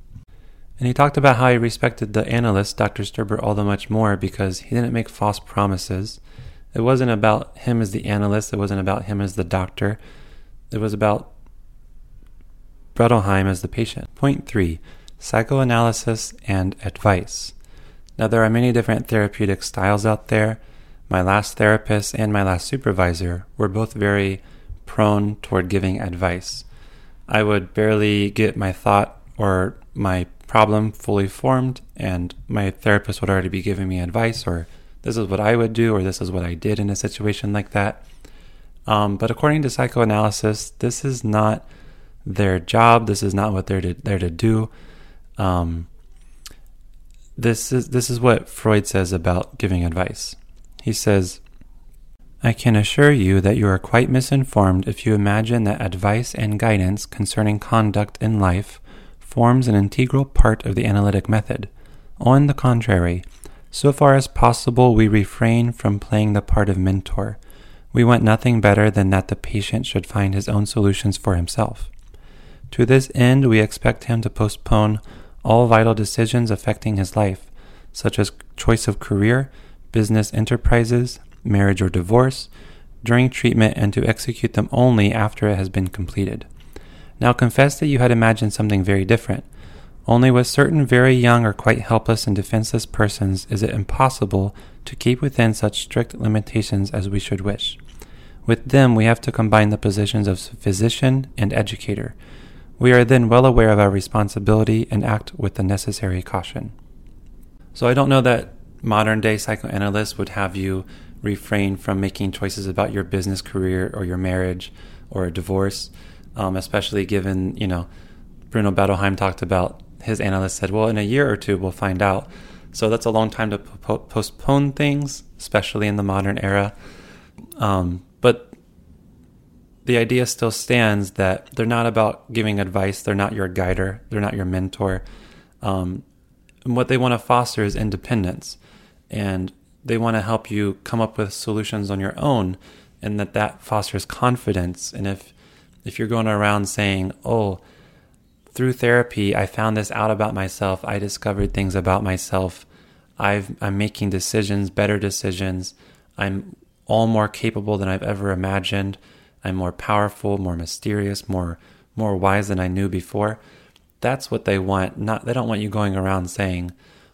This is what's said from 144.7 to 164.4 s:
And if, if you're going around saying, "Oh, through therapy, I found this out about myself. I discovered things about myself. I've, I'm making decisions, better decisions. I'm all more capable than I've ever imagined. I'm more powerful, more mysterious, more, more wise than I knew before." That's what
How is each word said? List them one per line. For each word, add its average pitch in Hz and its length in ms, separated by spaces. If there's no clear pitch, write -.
And - 140
if, 98 260
if - 140
you're 117 80
going 113 220
around 104 380
saying, 95 460
"Oh, 107 360
through 127 220
therapy, 120 600
I 101 120
found 110 300
this 104 160
out 107 180
about 107 240
myself. 95 500
I 110 140
discovered 101 560
things 95 200
about 95 300
myself. 92 640
I've, 101 440
I'm 98 160
making 104 320
decisions, 98 600
better 104 280
decisions. 95 760
I'm 98 380
all 113 220
more 107 220
capable 107 500
than 98 100
I've 95 140
ever 101 300
imagined. 95 640
I'm 92 140
more 90 160
powerful, 104 640
more 90 200
mysterious, 101 680
more, 90 320
more 107 200
wise 98 320
than 95 120
I 92 80
knew 95 220
before." 104 500
That's 135 280
what - 160